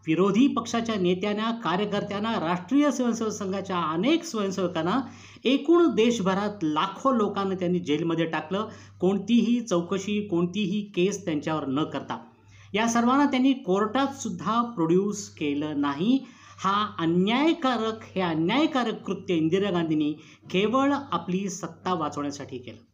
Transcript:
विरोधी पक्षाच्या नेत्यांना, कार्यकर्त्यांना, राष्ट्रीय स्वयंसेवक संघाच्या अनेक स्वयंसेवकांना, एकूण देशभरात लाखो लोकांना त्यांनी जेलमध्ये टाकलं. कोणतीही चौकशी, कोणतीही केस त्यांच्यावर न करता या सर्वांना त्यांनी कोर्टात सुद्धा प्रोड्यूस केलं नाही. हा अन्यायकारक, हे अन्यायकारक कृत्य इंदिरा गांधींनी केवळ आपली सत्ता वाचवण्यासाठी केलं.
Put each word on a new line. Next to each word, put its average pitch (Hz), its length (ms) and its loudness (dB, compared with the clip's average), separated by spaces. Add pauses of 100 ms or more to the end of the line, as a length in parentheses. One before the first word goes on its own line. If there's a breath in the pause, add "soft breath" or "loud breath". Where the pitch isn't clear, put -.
विरोधी 196 400 4
पक्षाच्या 233 500 -2
नेत्यांना, 202 540 0
कार्यकर्त्यांना, 202 800 -2
राष्ट्रीय 196 580 0
स्वयंसेवक 233 400 -2
संघाच्या 190 480 -4
अनेक 180 460 0
स्वयंसेवकांना, 190 760 -2 (440 loud breath)
एकूण 285 500 4
देशभरात 208 720 2
लाखो 170 480 0
लोकांना 196 420 0
त्यांनी 180 240 0
जेलमध्ये 165 460 0
टाकलं. 175 440 -4 (320 loud breath)
कोणतीही 226 600 2
चौकशी, 196 680 -2
कोणतीही 175 520 -2
केस 190 440 -2
त्यांच्यावर 156 420 -2
न 135 180 0
करता 127 340 -8 (560 soft breath)
या 226 140 2
सर्वांना 247 380 4
त्यांनी 262 260 4
कोर्टात 214 540 0
सुद्धा 214 560 -2
प्रोड्यूस 196 680 0
केलं 147 520 -4
नाही. 151 380 0 (400 loud breath)
हा 202 400 0
अन्यायकारक, 220 1040 2
हे - 180 -6
अन्यायकारक 214 840 0
कृत्य 190 320 -4
इंदिरा 170 360 2
गांधींनी 160 420 0 (380 loud breath)
केवळ 240 420 2 (200)
आपली 185 360 -2
सत्ता - 460 -6
वाचवण्यासाठी 143 640 -6
केलं. 107 240 -16 (120)